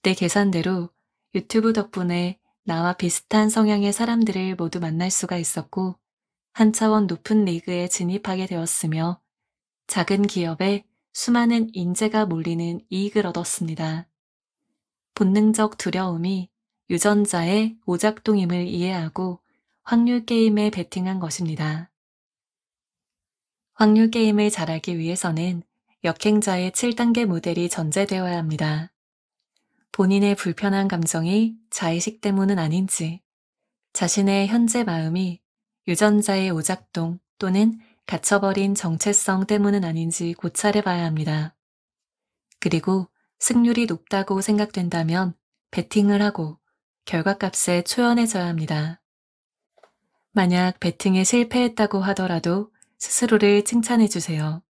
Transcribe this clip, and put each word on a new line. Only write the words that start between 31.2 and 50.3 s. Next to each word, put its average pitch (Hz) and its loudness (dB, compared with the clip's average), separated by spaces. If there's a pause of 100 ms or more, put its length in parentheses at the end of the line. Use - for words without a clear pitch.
자의식 175 -4
때문은 196 0
아닌지, 165 -4 (720)
자신의 196 0
현재 233 2
마음이 170 -2 (480)
유전자의 196 2
오작동 170 -4 (180)
또는 202 2 (260)
갇혀버린 196 0
정체성 190 0
때문은 202 2
아닌지 165 -4
고찰해봐야 180 0
합니다. 156 -2 (1040)
그리고 180 0 (320)
승률이 240 2
높다고 196 -2
생각된다면 180 -2 (380)
베팅을 202 2
하고 170 -2 (480)
결과값에 180 0
초연해져야 233 2
합니다. 160 -4 (1300)